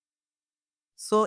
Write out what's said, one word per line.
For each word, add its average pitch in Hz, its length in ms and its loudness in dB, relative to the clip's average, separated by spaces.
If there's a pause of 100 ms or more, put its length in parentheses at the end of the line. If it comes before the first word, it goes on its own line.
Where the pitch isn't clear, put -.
(1000)
So, - 280 -2